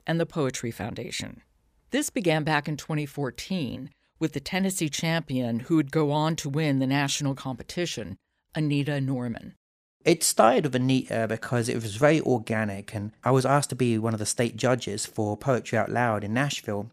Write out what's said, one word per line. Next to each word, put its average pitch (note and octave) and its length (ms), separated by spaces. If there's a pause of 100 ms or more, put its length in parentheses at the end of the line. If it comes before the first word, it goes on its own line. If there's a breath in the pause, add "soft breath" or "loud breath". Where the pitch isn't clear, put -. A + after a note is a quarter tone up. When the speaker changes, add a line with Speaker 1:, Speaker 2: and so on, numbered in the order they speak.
Speaker 1:
and E3 120
the E3 60
Poetry C3 460
Foundation. - 720 (480)
This D4 180
began D#3+ 340
back D3 240
in D#3 80
twenty D3+ 300
fourteen C#3+ 840 (260)
with D#3 160
the C#3+ 60
Tennessee F#3 500
champion C3+ 720
who D3 160
would D3 160
go D3+ 200
on D#3 260
to D3 120
win C#3+ 300
the C3 80
national C#3 480
competition, C3 800 (380)
Anita C#3+ 440
Norman. B2+ 540 (500)
Speaker 2:
It E3+ 200
started A3 420
with B2+ 100
Anita B2 540
because A2+ 400
it B2 60
was A2 220
very D3+ 240
organic, A2 720
and G#2+ 160 (120)
I A#2+ 60
was C3 160
asked C#3 240
to C3 60
be A#2+ 240
one A2+ 140
of G#2+ 60
the G#2 60
state A#2 300
judges A#2 500
for G#2 320
Poetry B2 400
Out G#2 140
Loud A2+ 320
in G#2 100
Nashville. A#2 600